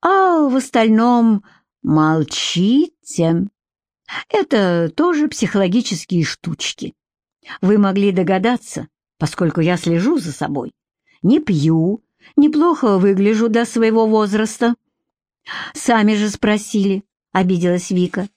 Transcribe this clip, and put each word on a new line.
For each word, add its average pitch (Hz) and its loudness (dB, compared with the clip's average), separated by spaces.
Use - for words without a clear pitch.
А 349 2
в 254 0
остальном 226 2
молчите. 165 0
Это 185 0
тоже 302 0
психологические 190 -2
штучки. - -10
Вы 202 4
могли 202 2
догадаться, 190 -2
поскольку 165 -2
я 175 0
слежу 175 0
за 165 -6
собой. 147 -8
Не 233 4
пью, 165 0
неплохо 294 2
выгляжу 202 2
для 233 0
своего 226 0
возраста». 220 0
«Сами 220 2
же 208 -2
спросили», — 202 -2
обиделась 180 0
Вика. 180 -2